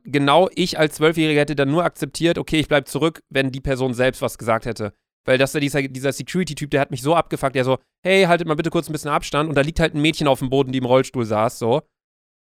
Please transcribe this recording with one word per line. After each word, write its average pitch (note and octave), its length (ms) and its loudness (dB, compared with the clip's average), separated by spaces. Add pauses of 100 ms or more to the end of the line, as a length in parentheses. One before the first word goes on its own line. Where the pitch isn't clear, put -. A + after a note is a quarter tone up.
genau C#3+ 520 2
ich D3 240 -2
als D#3 160 0
Zwölfjähriger D#3 460 2
hätte D3 140 -2
dann C#3 140 0
nur E3 140 0
akzeptiert, E3 560 -2
okay, D#3 200 0
ich C#3 100 -2
bleib C#3+ 180 2
zurück, D3+ 420 -2
wenn C3+ 220 0
die C3 100 -10
Person C3 320 -2
selbst B2+ 300 0
was A#2+ 160 -6
gesagt A2 260 -2
hätte. G#2+ 280 -8 (320)
Weil B2+ 120 2
das, C3+ 140 2
dieser, C#3+ 320 -2
dieser C3+ 280 -4
Security-Typ, D3+ 600 -6
der C#3 100 2
hat C#3 80 -2
mich B2 140 -8
so D3 100 2
abgefuckt, D3 400 -2
der C3 120 0
so, C3 120 2 (260)
„Hey, F#3+ 200 4
haltet E3+ 240 2
mal D3+ 80 0
bitte D#3+ 160 -2
kurz E3+ 180 -2
ein D#3 40 -6
bisschen D3+ 180 -6
Abstand.“ D#3 360 -2
Und D3+ 80 -2
da C#3 60 4
liegt D3+ 180 -2
halt E3 140 2
ein D3+ 80 -2
Mädchen D#3 260 0
auf C3+ 120 2
dem C3 100 -4
Boden, C3 220 2
die C3 80 -2
im B2+ 60 -4
Rollstuhl B2+ 400 2
saß, A2 340 -2
so. A#2+ 240 0 (640)